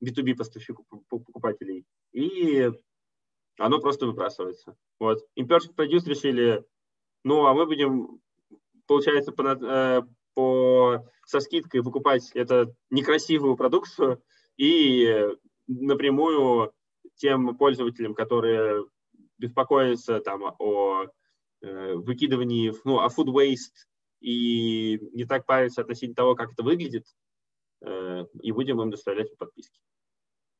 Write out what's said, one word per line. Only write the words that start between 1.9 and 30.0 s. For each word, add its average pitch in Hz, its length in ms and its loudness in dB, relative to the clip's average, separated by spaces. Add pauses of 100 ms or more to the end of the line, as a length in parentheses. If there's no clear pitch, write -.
И 151 560 0 (880)
оно 143 200 2
просто 143 280 -2
выбрасывается. 95 680 -8 (220)
Вот. 110 220 0 (180)
Imperfect 170 380 2
Produce 156 320 0
решили, 120 560 0 (580)
ну, 147 240 4
а 135 80 6
мы 160 120 2
будем, 139 520 -2 (680)
получается, 143 420 2
по 135 140 -4
на-, 131 540 0
э, 120 40 0 (320)
по, 127 760 4 (180)
со 147 120 0
скидкой 139 420 -4
выкупать 127 540 0
эту 123 400 2 (160)
некрасивую 143 680 0
продукцию 127 640 0 (360)
и 127 720 4 (400)
напрямую 135 1040 2 (420)
тем 131 420 0
пользователям, 120 580 0
которые 110 680 0 (540)
беспокоятся 123 840 0
там 98 220 -8 (160)
о, 98 460 -2 (580)
э, 95 320 -8
выкидывании, 120 800 -2 (100)
ну, 131 140 0
о 113 80 2
food 139 260 -2
waste 139 540 0 (340)
и 113 800 -2 (140)
не 120 120 -8
так 131 220 -4
парятся 127 360 0
относительно 120 340 -10
того, 127 180 4
как 117 200 -8
это 113 100 -6
выглядит, 143 420 -2 (760)
э, 92 420 -10 (180)
и 110 80 -6
будем 120 320 -4
им 110 80 -4
доставлять 101 400 -6
по - 160 -16
подписке. - 320 -20 (800)